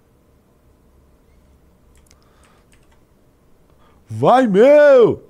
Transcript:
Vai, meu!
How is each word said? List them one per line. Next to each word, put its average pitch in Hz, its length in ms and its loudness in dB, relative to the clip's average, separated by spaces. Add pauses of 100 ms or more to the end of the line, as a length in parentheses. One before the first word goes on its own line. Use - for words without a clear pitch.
(4000)
Vai, 170 360 -2
meu! 254 840 0